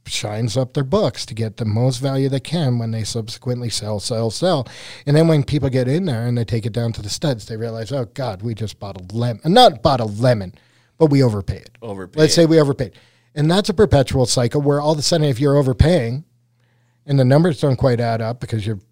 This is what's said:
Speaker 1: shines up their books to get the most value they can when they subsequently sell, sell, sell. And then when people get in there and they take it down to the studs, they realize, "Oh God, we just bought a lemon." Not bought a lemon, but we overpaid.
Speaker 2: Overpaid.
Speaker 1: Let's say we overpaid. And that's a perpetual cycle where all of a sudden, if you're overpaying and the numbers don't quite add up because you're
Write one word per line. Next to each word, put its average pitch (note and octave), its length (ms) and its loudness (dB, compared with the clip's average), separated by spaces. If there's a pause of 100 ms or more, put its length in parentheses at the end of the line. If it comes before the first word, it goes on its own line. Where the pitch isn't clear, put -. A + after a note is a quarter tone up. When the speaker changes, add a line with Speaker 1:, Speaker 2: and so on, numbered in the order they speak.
Speaker 1:
shines G#2+ 500 -6
up B2+ 180 0
their C#3+ 100 0
books D#3+ 420 -2
to - 80 -14
get A2 240 -6
the B2 60 -6
most A#2 340 0
value C3+ 300 -2
they C3 120 -2
can C3 380 -2
when A2+ 120 -4
they A2+ 140 -4
subsequently A#2+ 680 -6
sell, G#2 300 -6
sell, A2+ 300 -2
sell. D#3 360 0 (400)
And C#3+ 100 2
then E3 120 6
when D3+ 160 2
people C#3 240 -2
get B2+ 180 0
in E3 200 0
there A#2+ 200 -2
and B2 100 -2
they A#2 80 0
take A2+ 220 -4
it G#2+ 60 -6
down A#2 220 -2
to - 80 -10
the G2+ 80 -10
studs, C3+ 360 -4
they A2+ 100 -10
realize, A2+ 360 -8
"Oh C3+ 140 -4
God, A2 360 -8
we A#2 120 -6
just G#2 240 -8
bought G2 220 -12
a F#2 160 -14
lemon." A#2+ 280 -2
Not F#3+ 380 6
bought C3+ 180 2
a A2+ 40 -2
lemon, G#2+ 500 0 (440)
but E3 80 6
we C#3 160 4
overpaid. G#2 480 -2 (100)
Speaker 2:
Overpaid. G2 400 -10
Speaker 1:
Let's D#3 140 4
say E3+ 120 6
we D#3 140 6
overpaid. C3+ 320 0 (420)
And D3+ 160 0
that's G3+ 200 2
a F3+ 40 -6
perpetual C#3+ 520 2
cycle B2 340 0
where C#3+ 180 2
all D3+ 140 0
of D3+ 60 0
a C#3 40 -4
sudden, D3+ 240 2
if B2 140 -2
you're C#3+ 160 4
overpaying C3+ 680 2 (840)
and C#3 120 2
the B2+ 60 4
numbers D3+ 380 4
don't C3+ 140 2
quite B2 220 2
add A2+ 220 -2
up B2+ 200 -6
because A2 260 -6
you're G#2+ 120 -4 (140)